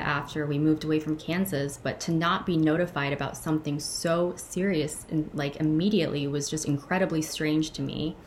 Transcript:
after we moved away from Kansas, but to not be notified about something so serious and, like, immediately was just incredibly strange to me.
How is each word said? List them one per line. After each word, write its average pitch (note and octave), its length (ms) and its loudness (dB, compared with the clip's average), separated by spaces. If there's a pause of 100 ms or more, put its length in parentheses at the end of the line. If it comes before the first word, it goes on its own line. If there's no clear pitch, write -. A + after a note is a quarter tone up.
after D3 400 -2
we D3 140 0
moved D#3 240 4
away D#3 160 2
from D#3 180 -2
Kansas, D#3 640 -2
but - 200 -4
to - 100 -2
not E3+ 340 2
be F3+ 100 2
notified D#3 580 2
about C#3 220 -4
something D3+ 440 -2
so F3 560 0
serious F3+ 720 -2
and, D#3 240 0
like, C#3+ 220 -2
immediately D#3 720 2
was C#3+ 240 -2
just D#3 140 -2
incredibly D#3+ 580 2
strange D#3 480 0
to - 100 -8
me. D3+ 340 -4 (120)